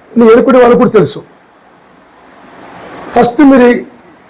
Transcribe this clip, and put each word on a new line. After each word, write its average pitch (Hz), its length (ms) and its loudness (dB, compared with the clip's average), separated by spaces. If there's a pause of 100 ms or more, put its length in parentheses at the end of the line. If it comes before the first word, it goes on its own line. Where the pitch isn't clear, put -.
(160)
నీ 233 100 2
ఎన్నుకునే 247 320 2
వాళ్ళకు 240 200 2
కూడా 247 120 -2
తెలుసు. 160 320 -2 (2000)
ఫస్ట్ 240 240 -2
మీరు 247 540 0 (340)